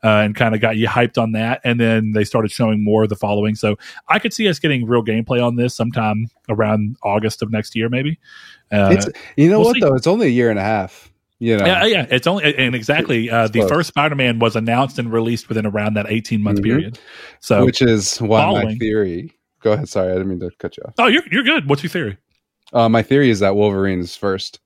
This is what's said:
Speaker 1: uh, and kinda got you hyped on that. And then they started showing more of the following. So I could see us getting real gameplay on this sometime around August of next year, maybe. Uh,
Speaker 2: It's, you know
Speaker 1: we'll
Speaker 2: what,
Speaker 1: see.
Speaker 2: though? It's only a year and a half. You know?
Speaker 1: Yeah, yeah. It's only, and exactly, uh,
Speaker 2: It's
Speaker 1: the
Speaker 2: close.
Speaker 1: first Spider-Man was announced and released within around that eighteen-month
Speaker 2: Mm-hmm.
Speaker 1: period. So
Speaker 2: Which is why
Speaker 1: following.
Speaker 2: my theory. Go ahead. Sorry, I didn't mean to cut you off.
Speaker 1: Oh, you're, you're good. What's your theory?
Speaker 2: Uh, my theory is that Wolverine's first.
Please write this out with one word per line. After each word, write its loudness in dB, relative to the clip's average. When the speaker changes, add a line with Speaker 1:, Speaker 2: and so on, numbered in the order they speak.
Speaker 1:
uh, 2
and -2
kinda 0
got 2
you 0
hyped 0
on 0
that. -2
And 0
then 2
they 2
started -2
showing 0
more 4
of 0
the -2
following. -2
So -2
I 2
could -4
see -2
us -2
getting 0
real -4
gameplay -2
on -2
this -2
sometime -2
around 0
August -2
of -6
next -4
year, -2
maybe. -4
Uh, 2
Speaker 2:
It's, 2
you 6
know 4
Speaker 1:
we'll 6
Speaker 2:
what, 2
Speaker 1:
see. 0
Speaker 2:
though? 4
It's -2
only 2
a 2
year 2
and 0
a -2
half. -4
You 0
know? 2
Speaker 1:
Yeah, 2
yeah. 0
It's 0
only, 0
and 0
exactly, -2
uh, 2
Speaker 2:
It's -2
Speaker 1:
the 0
Speaker 2:
close. 2
Speaker 1:
first 0
Spider-Man 0
was 2
announced 0
and -6
released -2
within -2
around -2
that -2
eighteen-month -2
Speaker 2:
Mm-hmm. -2
Speaker 1:
period. -2
So 2
Speaker 2:
Which 0
is 2
why 2
Speaker 1:
following. 2
Speaker 2:
my -4
theory. -4
Go 2
ahead. -2
Sorry, -2
I -2
didn't -2
mean -6
to -8
cut -12
you -18
off. -16
Speaker 1:
Oh, 2
you're, 2
you're -2
good. -2
What's 0
your -8
theory? -6
Speaker 2:
Uh, 4
my 4
theory 4
is 0
that 2
Wolverine's 0
first. -6